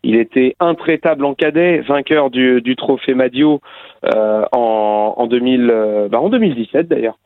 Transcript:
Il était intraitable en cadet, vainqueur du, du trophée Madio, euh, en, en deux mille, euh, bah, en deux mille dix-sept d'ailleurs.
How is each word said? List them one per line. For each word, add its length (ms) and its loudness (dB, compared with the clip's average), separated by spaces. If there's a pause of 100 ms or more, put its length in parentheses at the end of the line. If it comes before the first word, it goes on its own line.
Il 140 0
était 420 0
intraitable 680 -2
en 80 -2
cadet, 460 0
vainqueur 500 0
du, 320 2
du 120 -2
trophée 380 -2
Madio, 480 2 (460)
euh, 460 0
en, 680 0
en 80 0
deux 140 0
mille, 300 2
euh, 380 0
bah, 120 0
en 100 0
deux 80 2
mille 160 2
dix-sept 340 -2
d'ailleurs. 380 -2